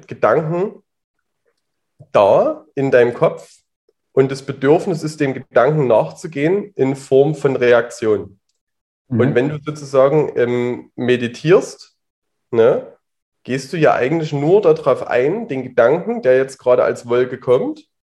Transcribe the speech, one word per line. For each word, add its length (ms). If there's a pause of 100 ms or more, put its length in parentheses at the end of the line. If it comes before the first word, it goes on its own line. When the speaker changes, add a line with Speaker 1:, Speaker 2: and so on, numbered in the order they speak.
Speaker 1:
Gedanken 760 (1300)
da 640
in 160
deinem 240
Kopf 360 (640)
und 180
das 120
Bedürfnis 600
ist, 180
dem 140
Gedanken 520
nachzugehen 880
in 220
Form 380
von 220
Reaktion. 840 (680)
Speaker 2:
Mhm. 120
Speaker 1:
Und 140
wenn 140
du 160
sozusagen, 720
ähm, 580
meditierst, 1000 (540)
ne, 460 (480)
gehst 280
du 60
ja 160
eigentlich 380
nur 280
darauf 460
ein, 420
den 140
Gedanken, 600
der 140
jetzt 220
gerade 260
als 240
Wolke 300
kommt, 480 (280)